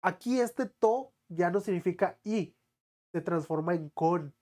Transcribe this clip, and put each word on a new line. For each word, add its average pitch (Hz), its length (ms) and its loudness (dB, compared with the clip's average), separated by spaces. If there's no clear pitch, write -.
Aquí 208 380 0
este 240 260 0
to - 480 0
ya 175 220 0
no 196 80 0
significa 185 640 -2
i, 208 320 -4
se 165 80 -2
transforma 160 540 -2
en 156 140 -4
con. 165 520 0